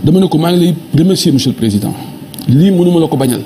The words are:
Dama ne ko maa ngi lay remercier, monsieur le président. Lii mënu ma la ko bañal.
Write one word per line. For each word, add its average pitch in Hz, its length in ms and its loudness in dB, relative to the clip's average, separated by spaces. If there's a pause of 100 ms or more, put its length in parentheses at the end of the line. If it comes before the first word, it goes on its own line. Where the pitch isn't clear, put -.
Dama 165 160 2
ne 185 80 2
ko 156 100 0
maa 170 140 0
ngi 180 120 2
lay 170 100 0 (220)
remercier, 175 360 2
monsieur 135 180 0
le - 60 -4
président. 104 360 -2 (560)
Lii 156 220 4
mënu 175 200 2
ma 170 100 2
la 160 60 2
ko 151 100 -2
bañal. 123 300 0